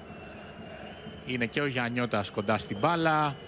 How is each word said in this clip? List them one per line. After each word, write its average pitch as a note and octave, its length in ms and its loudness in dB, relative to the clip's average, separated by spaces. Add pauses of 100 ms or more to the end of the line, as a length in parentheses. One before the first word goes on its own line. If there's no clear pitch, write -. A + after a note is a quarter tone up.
(1300)
Είναι B2 200 0
και D3 160 0
ο D3 40 2
Γιαννιώτας A#2+ 680 0
κοντά G#2+ 260 2
στην G2+ 220 -2
μπάλα D#3 560 4 (120)